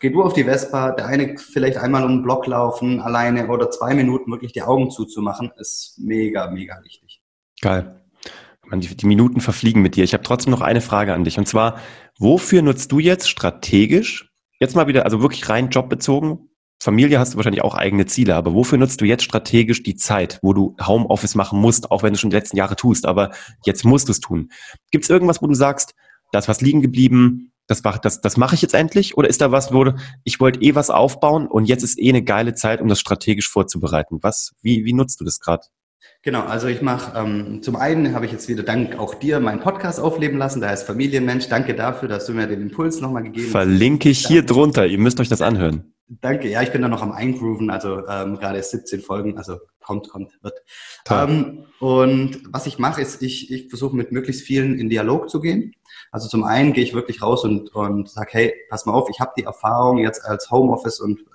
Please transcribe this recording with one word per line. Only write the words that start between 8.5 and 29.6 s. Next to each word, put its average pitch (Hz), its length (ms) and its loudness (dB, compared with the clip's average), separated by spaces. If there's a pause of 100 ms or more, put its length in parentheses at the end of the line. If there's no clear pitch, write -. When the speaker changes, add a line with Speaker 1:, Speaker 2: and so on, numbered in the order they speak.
Speaker 2:
Mann, 92 140 -4
die, 90 160 -10
die 101 100 -2
Minuten 120 340 4
verfliegen 113 420 2
mit 92 120 2
dir. 95 80 2
Ich 92 120 2
habe - 100 -2
trotzdem 123 260 0
noch 120 120 2
eine 117 180 2
Frage 101 340 0
an 87 80 0
dich. 85 160 -2
Und 101 80 0
zwar, 113 320 0 (400)
wofür 170 440 4
nutzt 135 280 0
du 139 80 2
jetzt 180 320 2
strategisch, - 1000 2 (300)
jetzt 131 160 0
mal 156 140 4
wieder, 131 160 4
also 107 180 2
wirklich - 260 0
rein 123 220 0
jobbezogen, 139 800 -2 (340)
Familie 127 360 4
hast 123 160 0
du - 20 -6
wahrscheinlich 104 260 0
auch - 120 0
eigene 98 320 2
Ziele, 101 300 2
aber 85 180 0
wofür 123 240 4
nutzt 131 240 2
du - 20 2
jetzt 117 180 2
strategisch 117 600 0
die 98 140 -6
Zeit, 95 440 -2
wo 95 140 4
du 98 260 0
Homeoffice 107 540 2
machen 98 260 0
musst, 117 300 2
auch 95 120 0
wenn 107 120 2
du 98 40 -4
schon 110 120 0
die 92 60 2
letzten 104 200 -2
Jahre 98 180 0
tust, 123 300 0
aber 95 280 0 (340)
jetzt 98 180 -2
musst 131 240 6
du's 104 120 -2
tun? 82 280 -6 (420)
Gibt's - 200 0
irgendwas, 175 320 4
wo 160 40 -2
du 147 60 2
sagst, 139 400 0 (400)
„Da 101 60 2
ist - 100 -2
was 110 140 0
liegen 143 180 4
geblieben, 123 720 4 (140)
das - 180 -2
mach, 104 140 0
das, - 240 -2
das 104 160 0
mache 127 160 2
ich - 80 2
jetzt - 100 0
endlich“? 160 460 2
Oder 143 100 4
ist - 140 2
da 135 100 4
was, 135 220 0